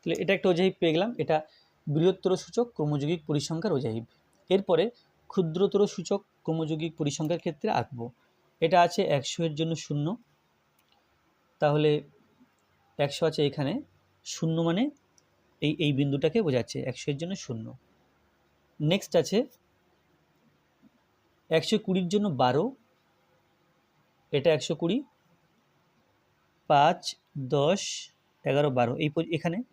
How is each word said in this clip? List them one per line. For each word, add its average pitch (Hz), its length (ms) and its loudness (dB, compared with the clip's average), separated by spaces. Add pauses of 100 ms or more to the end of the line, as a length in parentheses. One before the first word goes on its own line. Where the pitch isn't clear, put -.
তাহলে 165 160 -2
এটা 180 160 0
একটা 202 140 0
ওজাহিব 185 300 2
পেয়ে 165 140 2
গেলাম, 202 160 0 (120)
এটা 156 140 2 (500)
বৃহত্তর 175 440 2 (120)
সূচক - 220 -2 (100)
ক্রমযৌগিক 147 540 -2
পরিসংখ্যার 165 480 -2
ওজাহিব। 117 280 -4 (440)
এরপরে 185 340 4 (480)
ক্ষুদ্রতর 190 500 2 (120)
সূচক 196 260 -4 (260)
ক্রমযৌগিক 160 540 -2
পরিসংখ্যার 156 440 -2
ক্ষেত্রে 180 260 -4 (100)
আঁকবো। 117 260 -8 (560)
এটা 165 240 4
আছে 175 160 -2 (160)
একশো - 300 -6
এর 156 120 -4
জন্য 165 140 0 (120)
শূন্য, 147 220 -2 (1500)
তাহলে 151 300 4 (1080)
একশো 143 300 -2
আছে 156 200 -2
এখানে, 139 240 -4 (520)
শূন্য 160 320 -4 (100)
মানে 175 160 2 (800)
এই, 151 120 0 (120)
এই 147 140 2
বিন্দুটাকে 143 480 0
বোঝাচ্ছে, 127 300 -2 (120)
একশো - 220 -10
এর 139 100 -4
জন্য 180 140 -6
শূন্য। 113 300 -10 (1120)
নেক্সট 165 420 0
আছে 180 160 0 (2000)
একশো 160 260 2 (100)
কুড়ির 185 280 0
জন্য 208 140 2 (140)
বারো, 131 240 4 (1700)
এটা 143 240 2
একশো 156 180 -4
কুড়ি, 170 220 -2 (1700)
পাঁচ, 151 320 4 (540)
দশ, 156 260 2 (640)
এগারো, 143 320 2
বারো, 120 160 2 (100)
এই 151 100 0
প-, 165 240 -2
এখানে। 170 200 -4 (160)